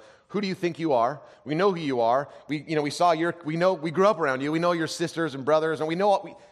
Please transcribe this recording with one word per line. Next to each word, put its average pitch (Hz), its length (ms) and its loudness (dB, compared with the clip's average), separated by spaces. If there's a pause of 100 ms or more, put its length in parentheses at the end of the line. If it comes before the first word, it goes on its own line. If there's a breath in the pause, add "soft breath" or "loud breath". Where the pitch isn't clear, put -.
(280 loud breath)
"Who 196 120 -6
do 202 80 -4
you 185 60 -4
think 175 240 -4
you 156 160 0
are? 123 260 2 (240 loud breath)
We 143 100 -4
know 190 160 2
who 175 80 -2
you 135 220 -2
are. 123 300 2 (180 loud breath)
We, 143 180 -6
you 160 80 -4
know, 151 60 2
we 147 80 0
saw 170 240 2
your, 165 220 0 (100)
we 156 140 -4
know, 185 160 4
we 165 160 -4
grew 185 180 4
up 214 100 2
around 135 220 0
you. 143 100 -2
We 160 80 0
know 175 140 2
your 165 140 -2
sisters 165 480 -4
and 135 100 -10
brothers, 156 360 2
and 156 80 -2
we 165 60 -2
know 196 140 0
what 196 160 2
we, - 100 -16 (180 soft breath)